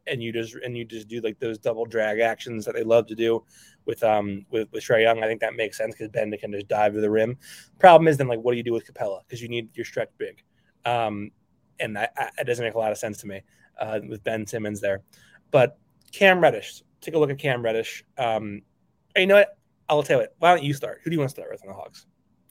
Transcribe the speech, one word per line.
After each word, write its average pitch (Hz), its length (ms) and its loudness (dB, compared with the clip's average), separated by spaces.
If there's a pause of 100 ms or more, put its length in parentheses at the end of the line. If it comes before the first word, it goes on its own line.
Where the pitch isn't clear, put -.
and 135 140 -6
you 113 120 -8
just, 113 220 -6
and 123 200 -10
you 117 80 -8
just 110 240 -14
do, 117 140 -10
like, 110 180 -6
those 113 200 -6
double 117 260 -4
drag 107 340 -2
actions 113 460 -2
that 113 80 -6
they 117 100 -4
love 113 240 4
to 110 80 -12
do 113 280 0 (420)
with, 120 180 -4
um, 104 460 0
with, 110 220 -4
with 117 120 -10
Trae 113 200 4
Young, 113 200 4
I 110 40 -2
think 110 140 -4
that 113 120 -4
makes 113 240 -6
sense 113 180 -6
'cause 110 140 -12
Ben 107 300 -4
can 107 120 -10
just 104 160 -10
dive 107 260 0
to 107 80 -2
the 107 100 2
rim. 113 260 0 (400)
Problem 165 300 10
is 151 100 4
then, 135 100 0
like, 117 120 -2
what 120 120 0
do 123 60 0
you 117 60 -6
do 117 100 -2
with 113 180 -6
Capela? 101 380 -8
'Cause 120 120 -14
you 120 60 -12
need 117 280 -8
your 117 100 -10
stretch 113 320 -6
big. - 260 -12 (420)
Um, 107 440 -2 (500)
and 110 160 -6
that, 107 220 -4
I, 117 120 -6 (100)
it 147 60 -4
doesn't 120 200 -4
make 107 80 -4
a 113 60 -2
lot 110 120 0
of 104 60 -6
sense 107 220 -8
to 107 80 -16
me, 95 160 -14 (360)
uh, 110 200 -6 (100)
with 110 140 -14
Ben 110 240 -6
Simmons 107 340 -8
there. 98 200 -2 (500)
But 127 260 4 (340)
Cam 185 280 4
Reddish, 127 420 0 (180)
take 156 140 -12
a 160 60 2
look 147 100 2
at 139 80 -6
Cam 131 240 -2
Reddish. 113 420 -4 (140)
Um, 107 460 -4 (520)
hey, 202 60 4
you 185 60 2
know 196 80 6
what? 202 200 6 (320)
I'll 151 140 2
tell 143 160 2
you 117 60 2
what. - 160 -10
Why 175 160 6
don't 151 80 -4
you 143 100 -2
start? 120 300 -12
Who 165 80 -6
do - 20 -4
you 165 60 -2
wanna 139 100 -2
start - 220 -14
with - 100 -14
on 98 60 -20
the 98 80 -16
Hawks? - 320 -20 (440)